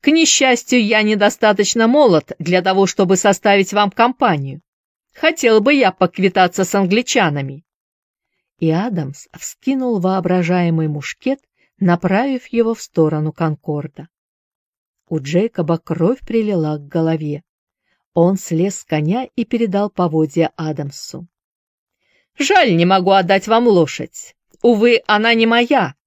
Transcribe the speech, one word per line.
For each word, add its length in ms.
"К 80
несчастью, 720
я 200
недостаточно 840
молод 520
для 240
того, 240
чтобы 300
составить 580
вам 160
компанию. 720
Хотел 480
бы 140
я 180
поквитаться 720
с 100
англичанами". 920
И 100
Адамс 600
вскинул 680
воображаемый 880
мушкет, 520
направив 680
его 260
в 80
сторону 500
Конкорда. 760
У 100
Джейкоба 600
кровь 420
прилила 560
к 100
голове. 560
Он 240
слез 440
с 40
коня 500
и 120
передал 420
поводья 680
Адамсу. 680
"Жаль, 380
не 80
могу 280
отдать 360
вам 180
лошадь. 680
Увы, 440
она 260
не 140
моя. 480